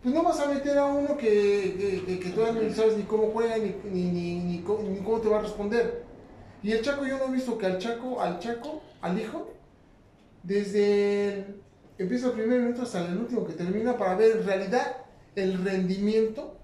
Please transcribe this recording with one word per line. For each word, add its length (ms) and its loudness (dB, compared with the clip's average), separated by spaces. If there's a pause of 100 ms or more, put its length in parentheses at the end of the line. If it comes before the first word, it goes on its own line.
pues 120 0
no 80 4
vas 200 4
a 80 0
meter 280 0
a 80 4
uno 300 0
que, 140 0 (500)
que, 260 -2
que, 140 -2
que 120 -4
todavía 360 0
no 80 -2
sabes 220 4
ni 60 -2
cómo 280 2
juega, 260 0
ni, 160 -2 (160)
ni, 220 0
ni, 280 -2
ni 220 -2
co-, 220 -2
ni 160 -4
cómo 200 0
te 100 0
va 100 4
a 20 -2
responder. 600 -2 (580)
Y 120 -2
el 80 2
Chaco, 240 -2
yo 140 -2
no 80 0
he 40 -2
visto 260 -2
que 100 -2
al 100 0
Chaco, 440 -4
al 180 -2
Chaco, 420 -6 (200)
al 160 -2
hijo, 360 -8 (880)
desde 920 2
el, 220 -8 (420)
empieza 300 0
el 60 2
primer 260 2
minuto 240 0
hasta 240 -2
el 100 -2
último 280 -2
que 80 -8
termina 440 -2
para 180 2
ver 220 6
en 80 0
realidad 520 0 (380)
el 280 0
rendimiento 1000 0